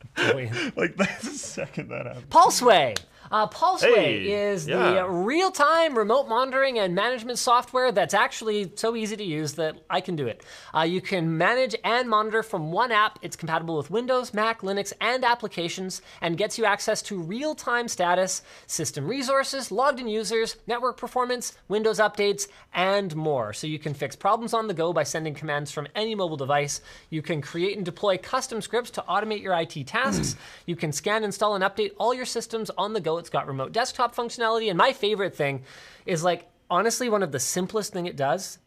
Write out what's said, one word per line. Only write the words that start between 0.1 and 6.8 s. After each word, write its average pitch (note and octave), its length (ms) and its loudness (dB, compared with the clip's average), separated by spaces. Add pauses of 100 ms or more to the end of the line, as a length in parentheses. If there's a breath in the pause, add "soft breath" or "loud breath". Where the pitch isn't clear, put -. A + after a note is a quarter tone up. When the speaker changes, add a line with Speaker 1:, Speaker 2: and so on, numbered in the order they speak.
Speaker 1:
out. - 180 2
Speaker 2:
<laughs> D#4 400 -4
Like, - 220 -2
that's - 260 -2
the A#3 140 -8
second - 520 -10
that B2+ 160 -8
happened. B2 240 -14
Speaker 1:
Pulseway. G3+ 680 6 (340 loud breath)
Uh, G#3+ 160 2
Pulseway D#4 480 4
Speaker 2:
Hey, A2 360 2 (200)
Speaker 1:
is E3+ 160 -4
Speaker 2:
yeah. - 280 4
Speaker 1:
the F#3 140 2
real-time D4+ 880 2
remote A3 300 2
monitoring C4 520 0
and F#3 140 2